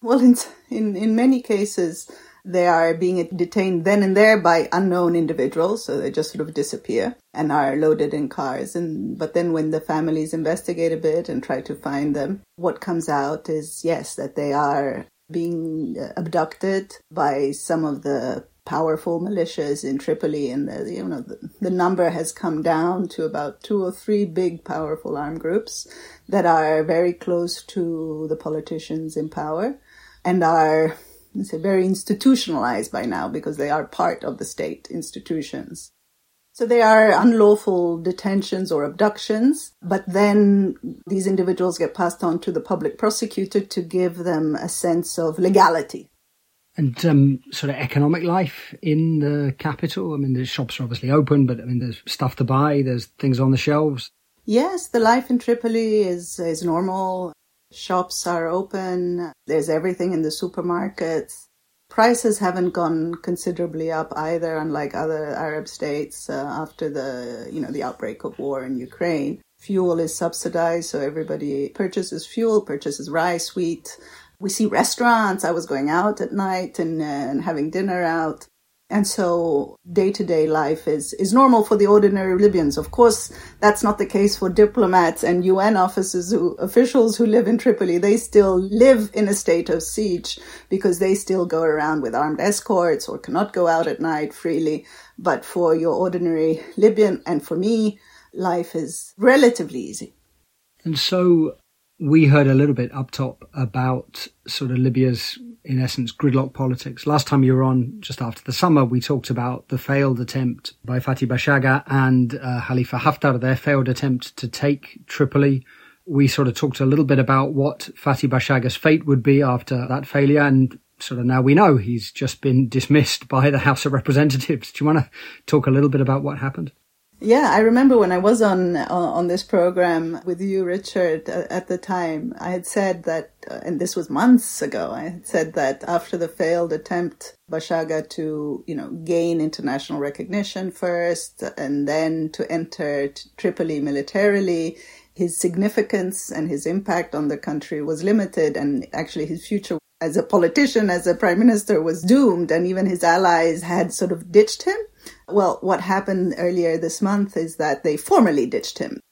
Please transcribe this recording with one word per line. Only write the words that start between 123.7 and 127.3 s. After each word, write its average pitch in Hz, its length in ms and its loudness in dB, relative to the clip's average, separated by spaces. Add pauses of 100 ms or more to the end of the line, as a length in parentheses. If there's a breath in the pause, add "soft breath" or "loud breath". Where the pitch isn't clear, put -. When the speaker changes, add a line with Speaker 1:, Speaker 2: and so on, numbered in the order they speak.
Speaker 2:
of 139 80 -2
Representatives. 135 800 0
Do - 100 -8
you 143 40 2
wanna 151 240 2 (340 loud breath)
talk 151 220 2
a 139 40 2
little 139 200 4
bit 135 100 0
about 135 220 0
what 143 160 -6
happened? 139 340 -6 (500)
Speaker 1:
Yeah, 233 300 4